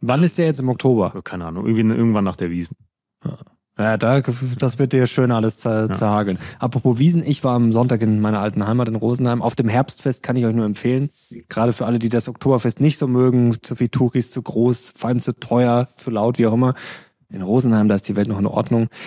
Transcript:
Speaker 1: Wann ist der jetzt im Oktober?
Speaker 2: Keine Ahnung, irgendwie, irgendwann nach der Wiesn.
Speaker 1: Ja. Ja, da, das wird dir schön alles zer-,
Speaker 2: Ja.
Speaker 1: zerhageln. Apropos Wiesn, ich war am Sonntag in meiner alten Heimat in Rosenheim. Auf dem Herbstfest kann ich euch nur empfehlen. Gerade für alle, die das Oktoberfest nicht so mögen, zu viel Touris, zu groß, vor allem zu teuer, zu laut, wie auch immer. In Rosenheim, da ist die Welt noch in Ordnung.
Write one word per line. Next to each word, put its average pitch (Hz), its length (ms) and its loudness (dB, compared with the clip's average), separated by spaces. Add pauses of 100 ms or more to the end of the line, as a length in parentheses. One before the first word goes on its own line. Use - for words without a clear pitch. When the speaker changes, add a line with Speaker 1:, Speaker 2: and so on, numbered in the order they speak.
Speaker 1:
Wann 131 220 0
ist 175 160 0
der 170 80 2
jetzt 147 140 -2
im 127 100 0
Oktober? 113 520 0
Speaker 2:
Keine 87 220 -10
Ahnung, 85 220 -8
irgendwie, 113 280 2
irgendwann 113 300 2
nach 92 120 -2
der 87 140 -4
Wiesn. 87 260 -6 (500)
Speaker 1:
Ja. 139 100 -8 (440)
Ja, 110 160 0
da, 123 260 2 (360)
das 123 220 -2
wird 131 120 0
dir 127 140 4
schön 123 240 0
alles 113 280 0
zer-, 110 280 -2
Speaker 2:
Ja. 110 60 -4
Speaker 1:
zerhageln. 104 480 0 (180)
Apropos 123 400 0
Wiesn, 165 260 4
ich - 200 -2
war 127 100 0
am 117 180 2
Sonntag 117 300 2
in 107 180 2
meiner 107 200 0
alten 101 260 -2
Heimat 117 220 0
in 113 80 -4
Rosenheim. 120 440 0
Auf 117 140 -2
dem 117 140 0
Herbstfest 131 560 -2
kann 127 100 -4
ich 123 100 0
euch 113 120 0
nur 117 80 0
empfehlen. 127 460 -2 (380)
Gerade 117 240 0
für 117 140 -6
alle, 117 140 0
die 113 80 0
das 113 200 -2
Oktoberfest 127 520 0
nicht 151 180 2
so 147 80 -2
mögen, 123 560 4
zu - 140 -8
viel 120 120 0
Touris, 123 440 0
zu 123 100 -8
groß, 120 540 -2
vor 117 140 -4
allem 123 100 0
zu 123 120 -4
teuer, 120 640 2
zu - 160 -12
laut, 110 300 0
wie 117 80 4
auch 110 60 2
immer. 123 200 2 (560)
In 98 100 -12
Rosenheim, 110 460 2
da 104 80 4
ist 98 140 -4
die 101 80 -4
Welt 104 100 0
noch 101 140 -2
in 101 60 0
Ordnung. 113 420 0 (180)